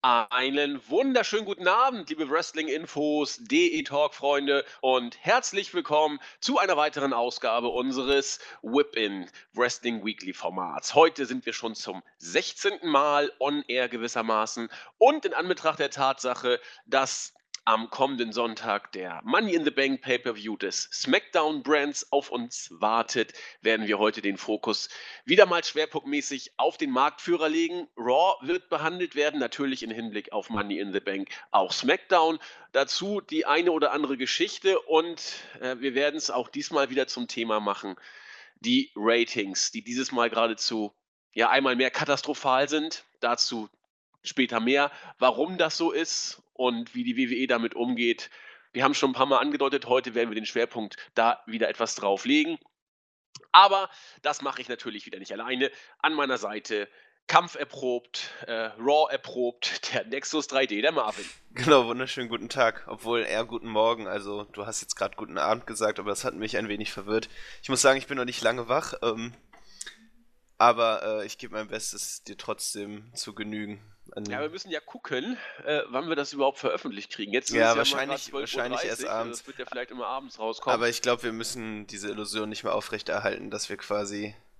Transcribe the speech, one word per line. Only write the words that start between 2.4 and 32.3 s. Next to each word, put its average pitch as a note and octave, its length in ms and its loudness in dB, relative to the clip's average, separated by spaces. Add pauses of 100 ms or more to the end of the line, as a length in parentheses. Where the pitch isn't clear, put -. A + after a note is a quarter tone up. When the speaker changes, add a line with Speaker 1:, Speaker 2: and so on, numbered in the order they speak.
Speaker 1:
D D3 240 4
E D3+ 160 0
Talk-Freunde C#3+ 800 2 (160)
und B2+ 440 2
herzlich G3 500 0
willkommen D3+ 460 0 (180)
zu - 180 0
einer F#3+ 200 4
weiteren D3 360 2
Ausgabe A#2+ 540 0
unseres C3 720 0 (240)
Whip-In A2 680 0 (260)
Wrestling A#2 520 0
Weekly F#2+ 260 -6
Formats. F2+ 640 -6
Heute D3+ 320 6
sind B2+ 200 -6
wir A#2 60 -4
schon A2+ 220 -6
zum F#2+ 300 -10 (140)
sechzehnten F3 720 -2
Mal D3 500 4
on F#2+ 260 0
air B2 220 0
gewissermaßen A2+ 800 -2 (300)
und C#4+ 260 6
in D#3+ 100 -2
Anbetracht D#3+ 460 0
der C#3+ 100 0
Tatsache, B2+ 720 0 (260)
dass C3+ 480 0 (300)
am A2 260 2
kommenden B2+ 420 0
Sonntag A2+ 600 -2
der F#2 320 -8
Money F#3 300 2
in E3 80 2
the C#3+ 80 2
Bank C3+ 300 0
Pay-Per-View A2+ 560 -2
des - 340 -4
SmackDown-Brands D3+ 1200 0
auf C#3+ 180 2
uns - 420 -8
wartet, A2 600 0 (260)
werden A2 260 2
wir G#2 120 2
heute G#2+ 240 4
den G2 160 -2
Fokus - 500 -2 (380)
wieder F#3 180 10
mal F3 180 2
schwerpunktmäßig C#3+ 960 -4
auf - 220 0
den D3 120 -2
Marktführer D3+ 600 2
legen. E3 440 -2
Raw C3 460 4
wird E3+ 300 -4
behandelt E3 460 -2
werden, D3 220 0
natürlich C3 440 -2
in A#2 80 -8
Hinblick A2 420 -6
auf G#2 160 -4
Money G2+ 300 -2
in G2 160 -4
the G2 60 2
Bank G2 280 -4 (220)
auch F#2+ 220 2
SmackDown. E3 640 2 (340)